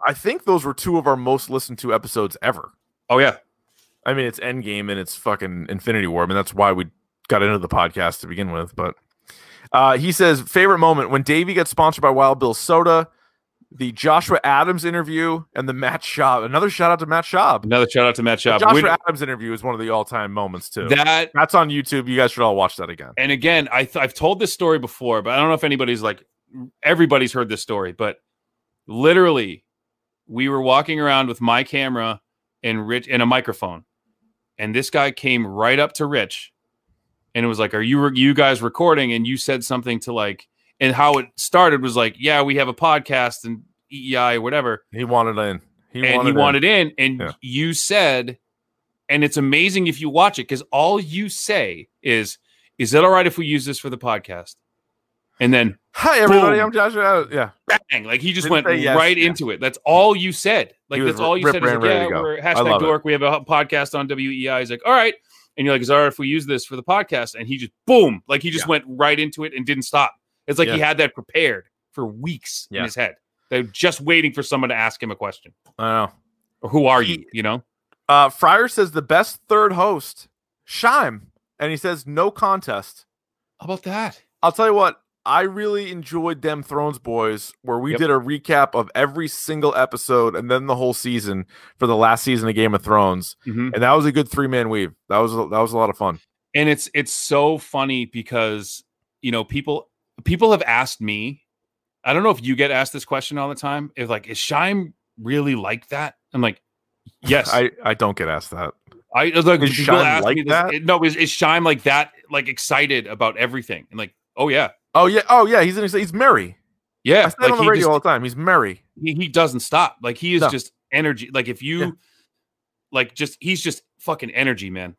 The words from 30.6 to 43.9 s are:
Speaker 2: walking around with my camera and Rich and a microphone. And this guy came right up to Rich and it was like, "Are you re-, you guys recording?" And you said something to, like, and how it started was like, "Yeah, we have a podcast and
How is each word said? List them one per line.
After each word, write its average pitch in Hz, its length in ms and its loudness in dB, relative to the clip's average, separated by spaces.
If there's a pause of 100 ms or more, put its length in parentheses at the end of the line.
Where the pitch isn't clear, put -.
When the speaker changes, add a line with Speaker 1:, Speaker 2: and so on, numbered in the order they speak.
Speaker 2:
walking 147 380 2
around 135 280 2
with 113 120 -8
my 120 240 2
camera 123 560 -6 (420)
and 110 240 -4
Rich 123 220 -4
and 123 140 2
a 117 40 4
microphone. 107 580 -2 (720)
And 107 160 -6
this 131 160 -4
guy 139 200 0
came 127 360 -2
right 110 320 0
up 147 160 0
to 151 120 -4
Rich 123 460 -6 (840)
and 117 80 0
it 120 40 0
was 110 120 -2
like, 107 140 -2
"Are 107 60 -2
you 127 200 0
re-, 139 180 0
you 135 160 4
guys 135 280 4
recording?" 135 500 0
And 113 120 -2
you 127 120 -4
said 131 260 -4
something 120 380 -6
to, 123 120 -10
like, 104 360 -6 (320)
and 131 120 2
how 147 260 4
it 127 80 -4 (100)
started 165 460 4
was 123 120 -4
like, 113 240 0
"Yeah, 143 240 2
we 139 140 -2
have 139 100 0
a 123 80 -4
podcast 139 680 0
and 117 180 -10 (300)